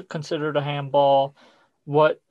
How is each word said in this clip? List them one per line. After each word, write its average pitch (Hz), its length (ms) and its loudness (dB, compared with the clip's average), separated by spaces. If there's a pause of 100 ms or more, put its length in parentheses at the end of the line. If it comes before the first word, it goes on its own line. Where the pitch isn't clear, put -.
considered 151 480 -4
a 143 40 -2
handball, 139 760 0 (500)
what 151 460 2